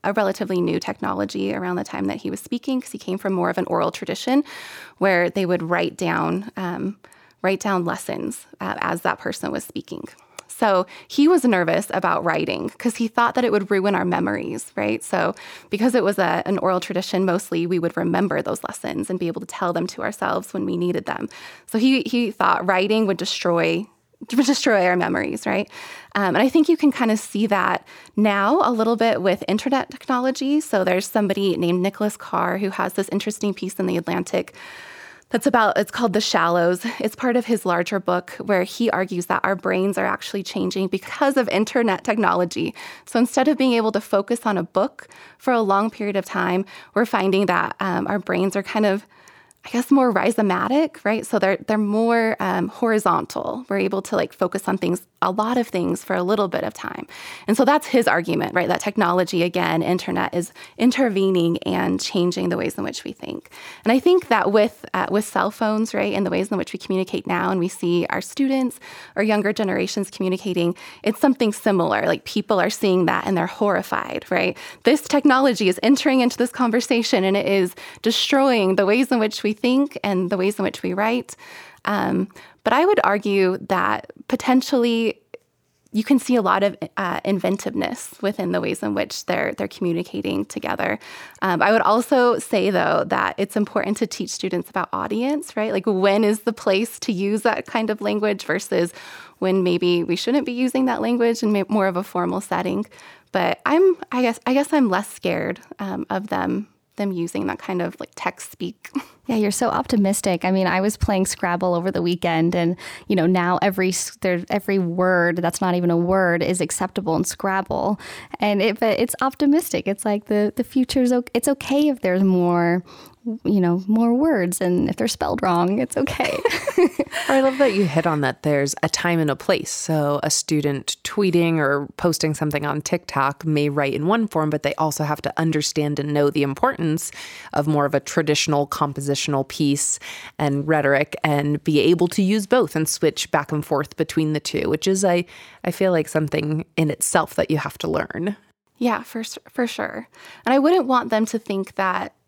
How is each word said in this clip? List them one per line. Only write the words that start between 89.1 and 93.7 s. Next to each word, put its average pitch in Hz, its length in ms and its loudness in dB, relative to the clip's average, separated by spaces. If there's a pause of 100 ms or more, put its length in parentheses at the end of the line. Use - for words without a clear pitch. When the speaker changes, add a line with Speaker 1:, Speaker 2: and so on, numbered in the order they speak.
Speaker 1:
they're, - 280 -2
they're 202 120 -4
communicating 170 800 -4
together. - 560 -4 (420)
Um, 180 200 0
I 202 100 4
would 226 80 4
also 240 580 4
say, 202 320 0
though, 165 380 2
that - 300 0
it's 202 180 -2
important 208 400 -2